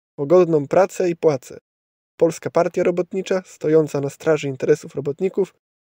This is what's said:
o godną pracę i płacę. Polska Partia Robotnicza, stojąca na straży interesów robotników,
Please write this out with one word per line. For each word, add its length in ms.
o 80
godną 420
pracę 420
i 60
płacę. 420
Polska 320
Partia 340
Robotnicza, 640
stojąca 560
na 80
straży 380
interesów 480
robotników, 580